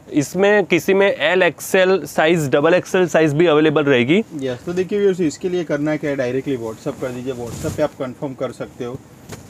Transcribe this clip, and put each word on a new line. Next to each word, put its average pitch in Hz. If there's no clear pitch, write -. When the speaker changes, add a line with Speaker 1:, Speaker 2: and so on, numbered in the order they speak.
Speaker 1:
इसमें 196
किसी 175
में 196
एल 175
Excel 185
size, 160
double 147
Excel 180
size 160
भी 160
available 156
रहेगी। 139
Speaker 2:
यस, 131
तो 175
देखिए 185
viewers, 190
इसके 170
लिए 180
करना 151
क्या 147
है, 139
Directly 131
WhatsApp 113
कर 135
दीजिए, 123
WhatsApp 120
पे 156
आप 190
कन्फर्म 131
कर 127
सकते 123
हो 123